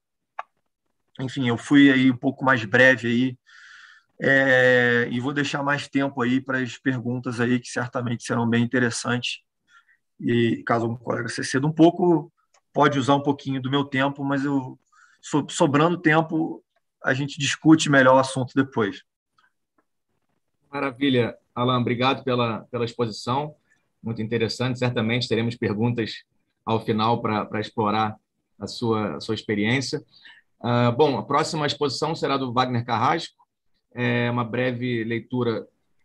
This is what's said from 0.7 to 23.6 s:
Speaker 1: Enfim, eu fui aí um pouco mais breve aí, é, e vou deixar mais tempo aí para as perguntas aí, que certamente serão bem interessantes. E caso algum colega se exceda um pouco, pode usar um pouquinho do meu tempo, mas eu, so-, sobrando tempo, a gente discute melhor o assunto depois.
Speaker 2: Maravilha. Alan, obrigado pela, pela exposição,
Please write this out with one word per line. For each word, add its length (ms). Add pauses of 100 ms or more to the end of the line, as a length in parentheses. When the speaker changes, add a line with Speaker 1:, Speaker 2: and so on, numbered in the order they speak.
Speaker 1:
Enfim, 280
eu 100
fui 340
aí 180
um 60
pouco 280
mais 200
breve 440
aí, 300 (800)
é, 920
e 80
vou 120
deixar 300
mais 240
tempo 360
aí 180
para 180
as 180
perguntas 640
aí, 200
que 80
certamente 560
serão 240
bem 160
interessantes. 800 (760)
E 480
caso 200
algum 100
colega 320
se 120
exceda 260
um 60
pouco, 600 (400)
pode 260
usar 160
um 80
pouquinho 400
do 80
meu 140
tempo, 400
mas 200
eu, 340 (420)
so-, 280
sobrando 500
tempo, 640 (400)
a 100
gente 240
discute 500
melhor 280
o 20
assunto 380
depois. 480 (1700)
Speaker 2:
Maravilha. 640 (180)
Alan, 260
obrigado 440
pela, 360 (100)
pela 140
exposição, 720 (480)